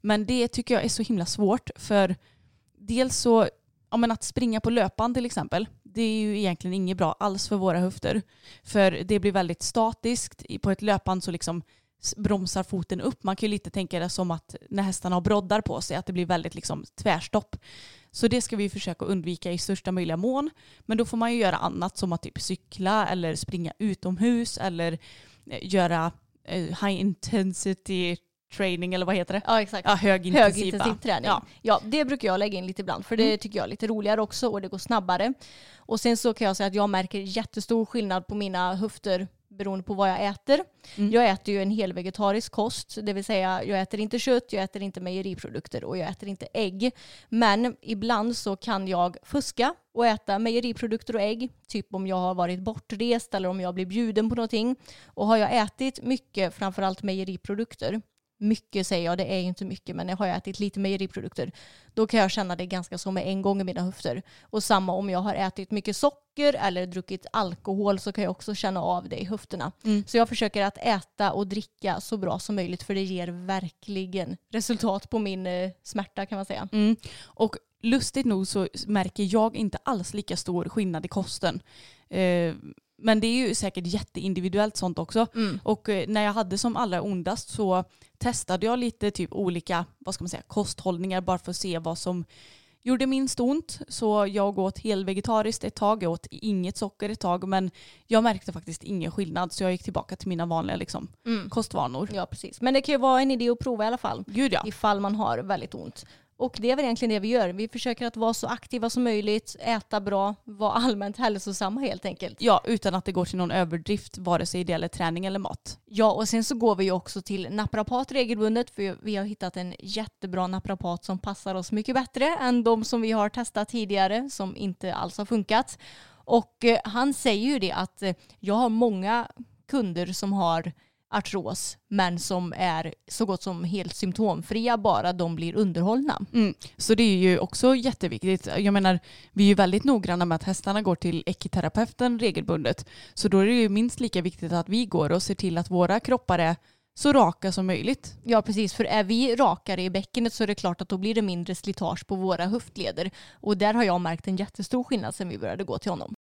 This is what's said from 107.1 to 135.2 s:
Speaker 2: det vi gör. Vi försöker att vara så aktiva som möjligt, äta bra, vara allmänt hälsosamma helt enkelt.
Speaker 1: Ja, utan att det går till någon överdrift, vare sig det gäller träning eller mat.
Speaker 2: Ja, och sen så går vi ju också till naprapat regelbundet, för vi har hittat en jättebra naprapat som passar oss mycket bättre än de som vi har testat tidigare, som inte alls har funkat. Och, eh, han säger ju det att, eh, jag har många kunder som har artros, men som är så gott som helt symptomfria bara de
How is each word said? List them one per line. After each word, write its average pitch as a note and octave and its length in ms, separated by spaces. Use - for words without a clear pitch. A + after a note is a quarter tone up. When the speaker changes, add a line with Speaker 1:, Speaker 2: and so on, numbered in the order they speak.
Speaker 2:
det G3+ 60
vi G3+ 80
gör. A3+ 200
Vi G3+ 200
försöker A#3+ 380
att A#3 100
vara A3+ 180
så - 120
aktiva A#3 440
som B3 140
möjligt, G#3 560
äta G#3+ 400
bra, G3+ 340
vara G#3 280
allmänt G#3 440
hälsosamma G#3 640
helt G#3 240
enkelt. F3+ 380
Speaker 1:
Ja, G#3+ 220
utan G#3 300
att F#3 100
det G3 80
går F3+ 120
till - 140
någon F3 120
överdrift, F3+ 680
vare F3 280
sig F3+ 180
det F3 80
gäller E3+ 160
träning F3 380
eller F#3+ 120
mat. - 460
Speaker 2:
Ja, G#3+ 280
och G#3+ 160
sen A3+ 160
så C#4 100
går A3 220
vi F#3+ 80
ju F#3+ 60
också F#3 320
till G3 280
naprapat G#3+ 640
regelbundet, A3+ 580
för G3 320
vi G#3 140
har G3 80
hittat G3+ 320
en F3+ 220
jättebra F#3+ 680
naprapat F#3 580
som F#3 140
passar G3 360
oss F#3 180
mycket G#3+ 220
bättre C4+ 460
än B3 240
de A3 200
som A#3 160
vi A3 120
har G#3+ 160
testat G#3+ 400
tidigare, G#3 640
som F#3+ 260
inte F#3+ 380
alls F3+ 240
har G#3 60
funkat. G#3+ 540
Och, - 400
eh, A#3 200
han A#3+ 300
säger A3 340
ju C#4+ 100
det F#3+ 140
att, - 300
eh, F#3 120
jag G3+ 140
har A#3+ 140
många A3 600
kunder F3+ 380
som G3 260
har E3+ 400
artros, - 640
men F3+ 300
som F3+ 380
är E3 380
så A3+ 160
gott F#3+ 160
som F3 220
helt F3 320
symptomfria G#3+ 800
bara F3+ 340
de E3+ 240